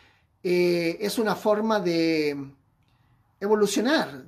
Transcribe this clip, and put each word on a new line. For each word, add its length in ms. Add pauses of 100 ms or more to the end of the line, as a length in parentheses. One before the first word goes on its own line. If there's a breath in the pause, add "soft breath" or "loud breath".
(420 soft breath)
eh, 580
es 180
una 180
forma 440
de 560 (1040)
evolucionar, 880